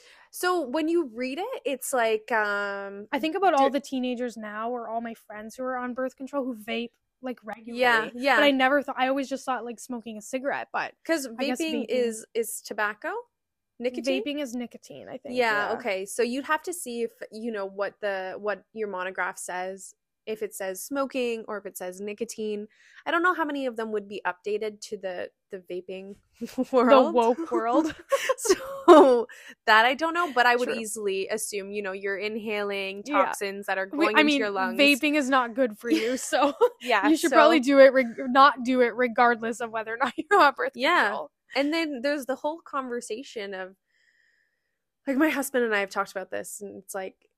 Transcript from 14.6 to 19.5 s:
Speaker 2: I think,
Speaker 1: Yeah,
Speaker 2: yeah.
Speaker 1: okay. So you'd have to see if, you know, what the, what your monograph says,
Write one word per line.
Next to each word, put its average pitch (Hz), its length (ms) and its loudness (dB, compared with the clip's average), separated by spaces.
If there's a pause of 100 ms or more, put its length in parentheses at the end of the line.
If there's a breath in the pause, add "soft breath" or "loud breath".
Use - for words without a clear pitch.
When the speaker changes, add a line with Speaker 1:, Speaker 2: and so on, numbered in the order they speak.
Speaker 2:
I 262 100 -12
think, - 180 -12
Speaker 1:
Yeah, 214 320 0
Speaker 2:
yeah. 214 60 -2
Speaker 1:
okay. 202 320 -6
So - 160 -2
you'd 247 220 -2
have 311 180 -2
to 370 100 -8
see 233 300 -8
if, 233 80 -4 (220)
you 220 200 -8
know, 196 140 -6
what 196 340 -8
the, 190 380 -6
what 202 340 -6
your 220 160 -6
monograph 185 500 -6
says, 185 560 -10 (320)